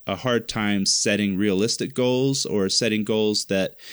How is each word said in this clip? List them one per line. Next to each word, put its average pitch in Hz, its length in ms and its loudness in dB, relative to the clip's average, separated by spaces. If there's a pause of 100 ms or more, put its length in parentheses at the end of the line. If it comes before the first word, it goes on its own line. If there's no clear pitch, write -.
a 98 100 -2
hard 120 320 -2
time 104 380 0
setting 101 520 0
realistic 104 580 0
goals 127 500 0
or 98 240 0
setting 107 340 0
goals 107 420 0
that, 95 300 -2 (180)